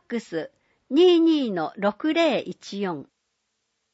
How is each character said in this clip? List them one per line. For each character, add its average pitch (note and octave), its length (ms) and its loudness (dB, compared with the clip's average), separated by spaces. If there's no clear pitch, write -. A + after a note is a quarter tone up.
ク A#3 140 -6
ス、 - 300 -8
二 E4+ 280 6
二 D#4 340 2
の D#3+ 260 -4
六 G#3 340 -2
零 D4+ 280 0
一 - 420 -12
四。 E3+ 260 -8